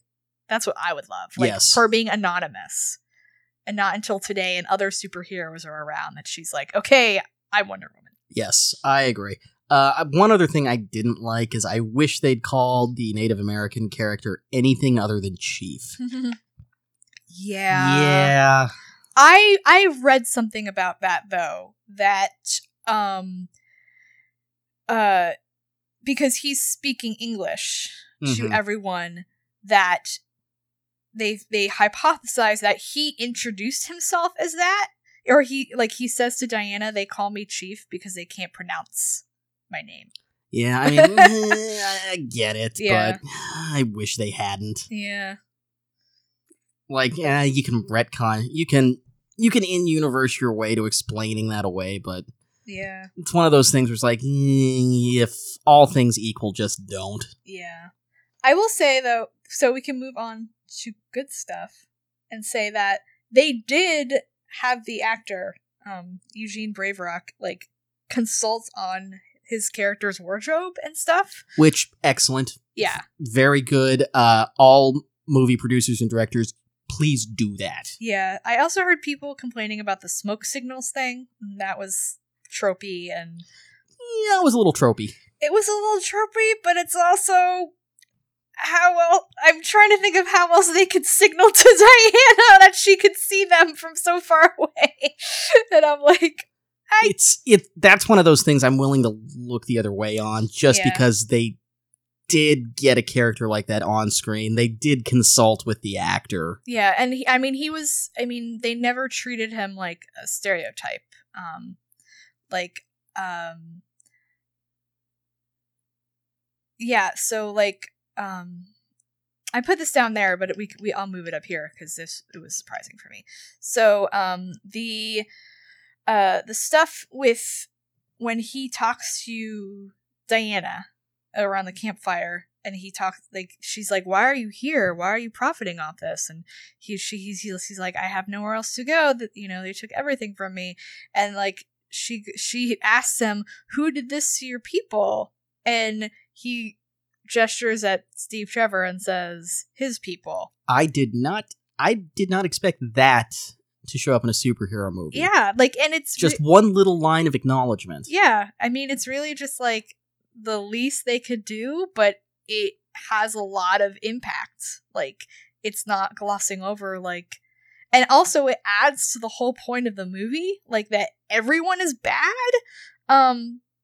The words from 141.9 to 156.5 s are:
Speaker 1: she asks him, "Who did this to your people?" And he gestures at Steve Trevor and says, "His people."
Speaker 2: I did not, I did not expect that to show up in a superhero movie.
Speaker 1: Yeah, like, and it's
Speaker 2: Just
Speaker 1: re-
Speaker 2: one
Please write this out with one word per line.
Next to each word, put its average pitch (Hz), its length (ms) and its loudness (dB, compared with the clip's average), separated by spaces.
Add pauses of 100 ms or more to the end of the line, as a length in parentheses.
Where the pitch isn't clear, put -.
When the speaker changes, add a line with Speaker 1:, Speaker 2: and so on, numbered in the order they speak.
Speaker 1:
she 233 440 -6
asks 233 380 0
him, 208 240 -2 (280)
"Who 302 200 -2
did 254 180 -10
this 285 300 -4
to 262 60 -14
your 247 160 -12
people?" - 720 -4 (320)
And 220 440 -4 (220)
he 240 460 -12 (500)
gestures 226 560 -2
at 190 220 -4 (100)
Steve 214 340 -12
Trevor 202 360 -2
and 185 160 -10
says, 175 720 -8
"His 262 260 -8
people." - 540 -12 (160)
Speaker 2:
I 135 160 2
did 135 280 -2
not, 151 400 -6 (240)
I 175 180 0
did 190 340 -6
not 185 160 0
expect 175 340 -4 (140)
that 127 420 4 (540)
to - 80 -8
show 135 180 0
up 113 80 0
in 117 60 -2
a 107 40 -2
superhero 104 600 -4
movie. 87 240 -10
Speaker 1:
Yeah, 311 400 2
like, 262 200 4
and 302 160 0
it's 320 220 -6
Speaker 2:
Just 156 240 0
Speaker 1:
re- 147 60 -2
Speaker 2:
one 196 280 8